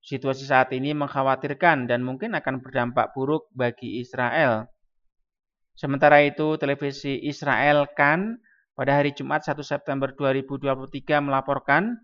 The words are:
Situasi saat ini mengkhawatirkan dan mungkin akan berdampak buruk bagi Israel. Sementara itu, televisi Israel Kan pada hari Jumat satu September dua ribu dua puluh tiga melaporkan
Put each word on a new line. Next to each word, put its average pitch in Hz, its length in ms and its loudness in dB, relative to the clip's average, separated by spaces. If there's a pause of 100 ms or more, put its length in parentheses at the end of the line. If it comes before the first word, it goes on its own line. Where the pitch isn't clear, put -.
Situasi 135 420 -6
saat 131 240 4
ini 135 240 -4
mengkhawatirkan 139 920 0
dan 123 160 0
mungkin 131 320 -6
akan 131 260 -6
berdampak 120 480 -2
buruk 147 400 -4
bagi 120 480 -4
Israel. 123 720 -2 (1040)
Sementara 147 480 6
itu, 156 320 0
televisi 139 720 -4
Israel 143 680 2
Kan 180 460 2 (340)
pada 139 240 0
hari 143 140 2
Jumat 143 320 -4
satu 143 180 -6
September 139 540 -4
dua 139 160 0
ribu 135 240 -4
dua 135 180 -2
puluh 135 160 -8
tiga 147 300 -2
melaporkan 143 840 0